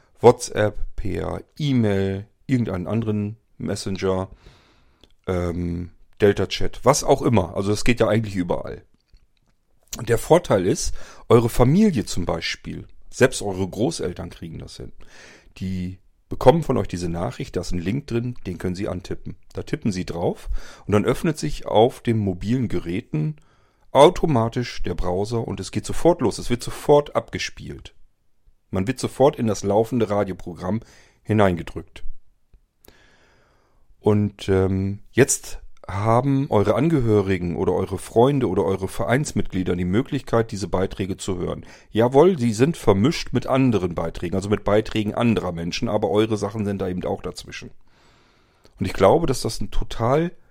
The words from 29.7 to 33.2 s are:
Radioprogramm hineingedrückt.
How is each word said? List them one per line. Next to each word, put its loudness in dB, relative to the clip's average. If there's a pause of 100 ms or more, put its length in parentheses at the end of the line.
Radioprogramm -2 (440)
hineingedrückt. 0 (2000)